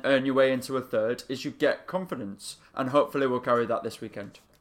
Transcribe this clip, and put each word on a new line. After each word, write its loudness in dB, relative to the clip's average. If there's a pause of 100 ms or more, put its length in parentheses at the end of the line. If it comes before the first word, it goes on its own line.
earn 4
your 2
way 6
into -4
a -2
third, -2
is -6
you -6
get 0
confidence, -8 (200)
and -2
hopefully 2
we'll 0
carry 2
that -2
this -8
weekend. -12 (220)